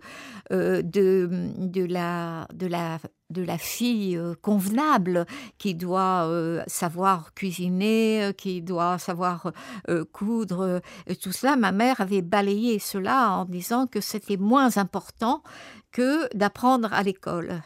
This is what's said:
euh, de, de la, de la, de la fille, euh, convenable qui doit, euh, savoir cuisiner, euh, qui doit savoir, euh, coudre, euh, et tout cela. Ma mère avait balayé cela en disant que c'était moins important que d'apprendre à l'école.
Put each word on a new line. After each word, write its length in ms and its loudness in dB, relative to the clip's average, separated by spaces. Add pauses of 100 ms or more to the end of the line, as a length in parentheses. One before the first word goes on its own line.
(520)
euh, 300 2
de, 480 4 (280)
de 260 -2
la, 720 -4
de 140 -4
la, 320 -4 (300)
de 140 -6
la 140 -4
fille, 600 -2
euh, 240 -4
convenable 840 2 (320)
qui 160 -2
doit, 540 0
euh, 400 -2
savoir 680 0
cuisiner, 920 0
euh, 100 0
qui 280 -6
doit 380 0
savoir, 520 -4 (380)
euh, 160 0
coudre, 560 -2
euh, 180 0 (280)
et 80 -4
tout 160 -8
cela. 240 2
Ma 160 4
mère 300 4
avait 200 2
balayé 580 2
cela 520 2
en 140 0
disant 420 -2
que 140 -4
c'était 360 -4
moins 400 4
important 680 -2 (480)
que 460 0
d'apprendre 560 2
à 100 2
l'école. 640 -4